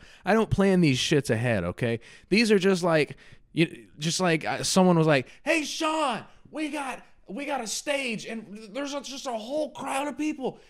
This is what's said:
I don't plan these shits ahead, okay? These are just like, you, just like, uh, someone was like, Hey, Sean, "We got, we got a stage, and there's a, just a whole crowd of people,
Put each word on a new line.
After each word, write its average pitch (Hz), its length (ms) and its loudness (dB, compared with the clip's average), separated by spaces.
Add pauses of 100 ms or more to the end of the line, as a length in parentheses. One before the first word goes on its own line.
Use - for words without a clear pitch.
(240)
I 185 80 2
don't 220 160 2
plan 196 320 4
these 139 180 4
shits - 300 0
ahead, 113 360 0
okay? 113 340 -2 (300)
These 214 240 4
are 208 60 6
just 180 260 2
like, 160 320 2 (360)
you, 123 340 -2 (120)
just 156 220 -2
like, 165 240 0
uh, 113 180 -4
someone 185 340 6
was 160 120 4
like, 143 200 2 (140)
Hey, 311 220 0
Sean, 311 600 -2 (300)
"We 302 140 -6
got, 269 340 -8 (240)
we 262 200 -10
got 277 140 -4
a 233 60 -8
stage, 262 600 -4
and 220 440 -12
there's 277 240 -6
a, 285 60 -6
just 247 260 -12
a 254 60 -6
whole 247 400 -6
crowd 269 340 -6
of 294 100 -8
people, 294 540 -6